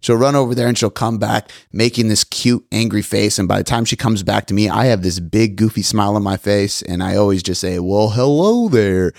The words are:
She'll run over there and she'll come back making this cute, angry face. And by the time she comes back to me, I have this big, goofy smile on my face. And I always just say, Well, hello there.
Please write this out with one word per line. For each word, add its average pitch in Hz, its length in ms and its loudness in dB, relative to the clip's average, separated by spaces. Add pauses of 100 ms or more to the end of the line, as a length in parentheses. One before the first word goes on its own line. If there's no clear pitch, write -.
She'll 120 160 0
run 135 180 2
over 131 200 2
there 120 120 0
and 120 100 2
she'll 110 140 0
come 113 280 -2
back 107 320 -2 (220)
making 117 360 0
this 104 160 0
cute, - 480 -2
angry 107 300 -2
face. 104 360 -2
And 98 80 0
by 98 120 0
the 98 60 -2
time 117 200 -2
she 113 120 -4
comes 113 260 -2
back 104 240 -2
to 101 80 -4
me, 104 140 2
I 104 180 0
have 113 160 2
this 90 180 -2
big, 101 360 0
goofy 110 260 0
smile 104 340 0
on 104 60 0
my 95 140 -2
face. 101 460 -2
And 90 200 -6
I 92 140 -2
always 101 260 2
just 90 180 -4
say, 90 180 -4
Well, 101 320 2
hello 160 580 2
there. 95 500 2